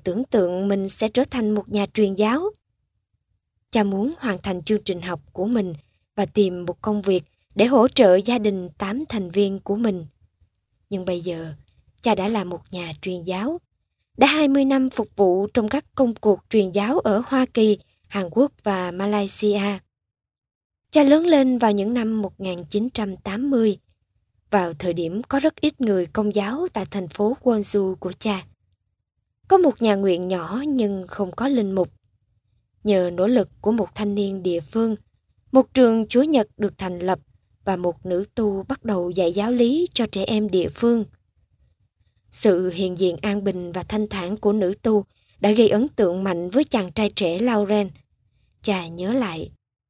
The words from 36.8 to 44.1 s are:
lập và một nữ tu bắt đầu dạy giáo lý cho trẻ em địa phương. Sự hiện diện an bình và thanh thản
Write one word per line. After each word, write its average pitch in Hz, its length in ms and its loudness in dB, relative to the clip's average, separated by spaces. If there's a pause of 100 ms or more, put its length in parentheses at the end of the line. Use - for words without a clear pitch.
lập 180 200 -2 (460)
và 190 100 0
một 175 300 -4
nữ 185 200 -2 (100)
tu 196 280 -2
bắt - 200 -8
đầu 185 260 -2
dạy 175 240 0
giáo 208 180 0
lý 254 420 2
cho 233 180 0
trẻ 196 120 -4
em 214 260 0
địa 175 200 0
phương. 233 360 0 (1300)
Sự 185 380 2
hiện 180 300 -4
diện 180 220 0
an 202 220 -2
bình 180 280 -4
và 175 120 -8
thanh 208 240 -2
thản 196 300 -6